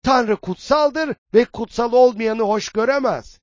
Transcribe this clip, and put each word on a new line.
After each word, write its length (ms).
Tanrı 340
kutsaldır 800
ve 100
kutsal 480
olmayanı 500
hoş 260
göremez. 760